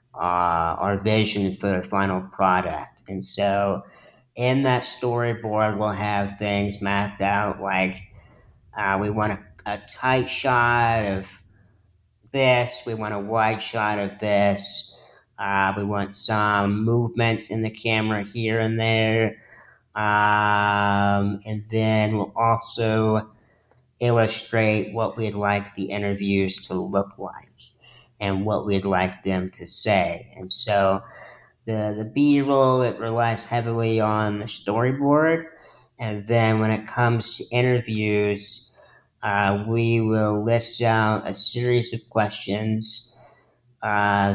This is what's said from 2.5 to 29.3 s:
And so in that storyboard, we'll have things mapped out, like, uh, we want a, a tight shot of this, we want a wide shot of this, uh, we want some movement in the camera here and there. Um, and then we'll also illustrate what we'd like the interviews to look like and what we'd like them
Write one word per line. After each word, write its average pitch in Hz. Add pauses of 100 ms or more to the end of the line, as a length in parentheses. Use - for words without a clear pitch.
And 95
so 101 (520)
in 127
that 127
storyboard, 110
we'll 107
have 101
things 101
mapped 101
out, 101
like, 95 (760)
uh, 98
we 104
want 107
a, 95 (260)
a 104
tight 131
shot 120
of 95 (1040)
this, 127
we 117
want 107
a 101
wide 110
shot 107
of 101
this, 101 (440)
uh, 98
we 101
want 101
some 104
movement 117
in 110
the 110
camera 110
here 110
and 113
there. 110 (580)
Um, 104
and 107
then 110
we'll -
also 110 (680)
illustrate 110
what 113
we'd 107
like 101
the 98
interviews 98
to 95
look 98
like - (720)
and 98
what 104
we'd 98
like 92
them 92